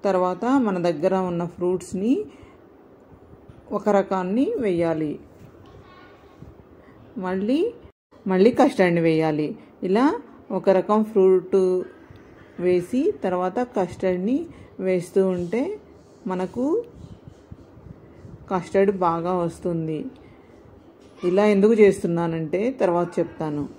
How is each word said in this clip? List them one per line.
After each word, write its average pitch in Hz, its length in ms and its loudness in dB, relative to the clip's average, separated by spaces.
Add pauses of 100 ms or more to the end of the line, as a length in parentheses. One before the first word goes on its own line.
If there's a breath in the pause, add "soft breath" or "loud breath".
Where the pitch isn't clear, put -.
తర్వాత 180 400 0 (200)
మన 190 120 0 (100)
దగ్గర 175 260 0 (160)
ఉన్న 175 140 -2 (100)
ఫ్రూట్స్ని 185 580 -4 (1700 loud breath)
ఒక 202 80 -6 (100)
రకాన్ని 196 480 0 (220)
వేయాలి, 165 440 0 (2250)
మళ్ళీ, 196 320 -2 (680)
మళ్ళీ 190 340 6
కస్టర్డ్ని 180 480 4
వేయాలి. 156 400 2 (400 loud breath)
ఇలా 220 180 4 (520)
ఒక 185 200 4
రకం 208 220 2 (120)
fruit 190 460 4 (1080)
వేసి 180 360 2 (220)
తర్వాత 180 340 -2 (200)
కస్టర్డ్ని 185 600 -2 (500 loud breath)
వేస్తూ 185 360 0 (120)
ఉంటే 180 280 -4 (680)
మనకు 185 340 -4 (1900 loud breath)
కస్టర్డ్ 196 400 0 (160)
బాగా 170 260 -2 (100)
వస్తుంది. 165 560 -6 (1300 loud breath)
ఇలా 202 140 2 (100)
ఎందుకు 208 260 4
చేస్తున్నానంటే 170 800 0 (220)
తర్వాత 175 260 0 (100)
చెప్తాను. 151 460 -6 (140)